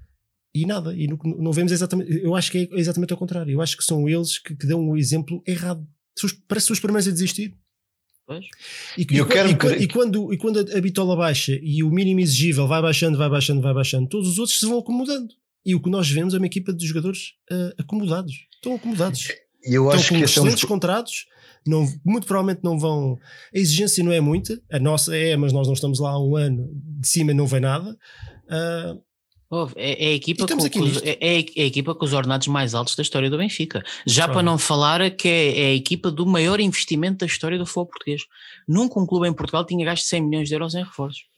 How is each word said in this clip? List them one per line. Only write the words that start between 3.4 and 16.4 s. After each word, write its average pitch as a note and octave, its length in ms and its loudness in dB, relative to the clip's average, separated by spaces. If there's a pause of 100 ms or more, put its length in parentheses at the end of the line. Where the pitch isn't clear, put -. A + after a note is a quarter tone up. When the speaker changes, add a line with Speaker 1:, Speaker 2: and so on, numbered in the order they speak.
Speaker 1:
eu C#3+ 120 0
acho D#3+ 120 -2
que - 80 -8
são D3 240 2
eles E3 320 0
que, - 160 -14
que C#3+ 120 -6
dão E3 200 0
o D#3 120 0
exemplo D#3+ 480 0
errado, E3+ 400 -4 (320)
são - 80 -2
os, F#3+ 60 -2 (140)
parece G3+ 180 -2
que - 40 2
são A3+ 60 0
os - 60 -2
primeiros G#3 280 0
a - 20 0
desistir. F#3+ 440 -4 (720)
Speaker 2:
Pois. E3 180 -12 (540)
Speaker 1:
E, F3+ 120 0
Speaker 3:
E C#3 60 4
eu C#3+ 80 4
Speaker 1:
e, - 40 0
Speaker 3:
quero - 200 6
Speaker 1:
e, E3 80 6
Speaker 3:
que - 100 2 (180)
Speaker 1:
e D#3+ 40 2
quando, G#3+ 440 0
e F#3+ 40 0
quando G#3+ 220 0
a, G3+ 180 -2
a F#3+ 60 2
bitola F#3 340 0
baixa C#3+ 460 0
e D#3 200 0
o D#3 80 2
mínimo F#3 300 2
exigível C#3+ 480 2
vai D#3+ 140 2
baixando, D#3+ 340 2
vai C#3+ 140 2
baixando, C#3 320 2
vai C3+ 100 2
baixando, C3 360 0
todos F#3+ 200 -2
os F3 100 0
outros A3+ 220 -2
se G#3+ 60 0
vão A#3+ 120 0
acomodando. B3 540 -4 (320)
E F#3 100 2
o D#3+ 60 2
que F3 80 -2
nós F3+ 220 0
vemos E3+ 240 0
é - 20 0
uma F#3 100 0